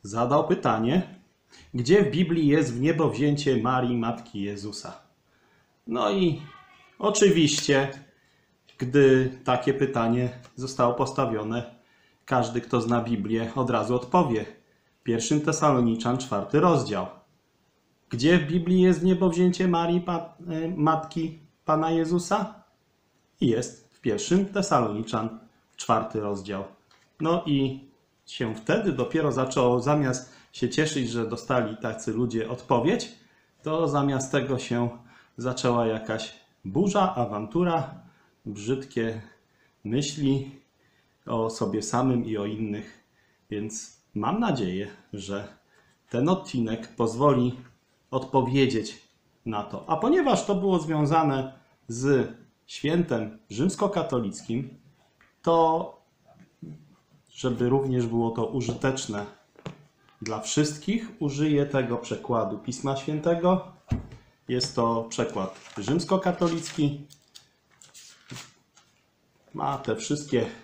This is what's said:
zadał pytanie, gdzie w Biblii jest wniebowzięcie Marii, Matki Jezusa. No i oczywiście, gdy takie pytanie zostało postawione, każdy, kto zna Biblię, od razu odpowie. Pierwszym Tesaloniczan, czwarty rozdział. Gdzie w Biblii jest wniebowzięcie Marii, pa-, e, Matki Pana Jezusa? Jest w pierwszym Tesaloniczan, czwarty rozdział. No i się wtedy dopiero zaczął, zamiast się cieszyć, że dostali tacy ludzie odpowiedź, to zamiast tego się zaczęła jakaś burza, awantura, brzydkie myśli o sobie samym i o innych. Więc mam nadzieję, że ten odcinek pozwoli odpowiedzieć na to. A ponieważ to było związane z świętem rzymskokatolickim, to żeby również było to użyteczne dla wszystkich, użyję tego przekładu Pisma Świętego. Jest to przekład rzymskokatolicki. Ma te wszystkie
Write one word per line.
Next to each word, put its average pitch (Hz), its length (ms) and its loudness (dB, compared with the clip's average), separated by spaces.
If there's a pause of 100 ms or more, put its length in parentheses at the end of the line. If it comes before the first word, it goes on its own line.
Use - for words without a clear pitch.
zadał 123 460 0
pytanie, 139 720 0 (520)
gdzie 147 300 4
w - 80 0
Biblii 160 360 2
jest 139 260 4
wniebowzięcie 143 880 2
Marii, 123 360 0
Matki 113 440 -6
Jezusa. 101 520 -8 (960)
No 220 240 0
i 180 300 2 (580)
oczywiście, 151 920 4 (880)
gdy 131 540 6 (120)
takie 127 300 2
pytanie 120 560 2 (260)
zostało 123 380 0
postawione, 117 840 -2 (500)
każdy, 120 360 0
kto 120 200 0
zna 117 200 2
Biblię, 113 540 -2
od 127 140 0
razu 117 260 0
odpowie. 123 500 2 (580)
Pierwszym 120 380 2
Tesaloniczan, 127 760 2
czwarty 107 420 0
rozdział. 131 460 2 (1040)
Gdzie 147 280 4
w 151 100 2
Biblii 180 340 2
jest 180 200 6
wniebowzięcie 180 680 4
Marii, 170 340 2
pa-, 170 360 -4 (120)
e, 160 260 -2
Matki 156 640 0 (260)
Pana 156 260 2
Jezusa? 175 720 0 (760)
Jest - 520 -2
w - 80 -20
pierwszym 165 440 2
Tesaloniczan, 113 960 -2 (360)
czwarty 110 440 0
rozdział. 101 440 -6 (560)
No 170 260 0
i 135 420 0 (380)
się 113 300 -6
wtedy 196 360 0
dopiero 139 400 0
zaczął, 123 480 2
zamiast 143 540 0 (180)
się - 180 -2
cieszyć, 147 400 0
że 117 180 -2
dostali 117 500 -2
tacy 110 360 -6
ludzie 113 360 -2
odpowiedź, 127 680 0 (480)
to 156 240 0
zamiast 139 440 0
tego 131 280 0
się 120 300 -2 (480)
zaczęła 120 500 0
jakaś 110 520 -4 (260)
burza, 185 500 2
awantura, 131 800 -2 (500)
brzydkie 113 760 -4 (600)
myśli 135 680 -2 (760)
o 113 240 -2
sobie 104 320 -2
samym 123 440 0
i 110 120 -4
o 101 80 -4
innych. 107 580 -6 (460)
Więc - 520 -8 (120)
mam 123 260 -2
nadzieję, 104 480 -2 (260)
że 101 340 -8 (600)
ten 131 200 0
odcinek 113 640 -4
pozwoli 123 600 2 (560)
odpowiedzieć 127 960 0 (380)
na 104 180 -4
to. - 260 -12
A 160 80 0
ponieważ 269 480 2
to 202 100 0
było 185 240 2
związane 151 720 0 (340)
z 123 460 0 (340)
świętem 151 720 -2 (120)
rzymskokatolickim, 127 1200 -4 (720)
to 165 560 2 (1300)
żeby 123 400 -2
również 131 380 2
było 117 240 0
to 113 140 -2
użyteczne 117 800 -4 (960)
dla 110 180 -6
wszystkich, - 800 -2
użyję 143 460 0
tego 120 320 -2
przekładu 107 600 -4
Pisma 131 360 -6
Świętego. 170 760 0 (760)
Jest 123 280 -2
to 117 340 0
przekład - 500 -4 (180)
rzymskokatolicki. 165 1300 -2 (2500)
Ma 139 240 -4
te - 180 -4
wszystkie 131 500 -2 (180)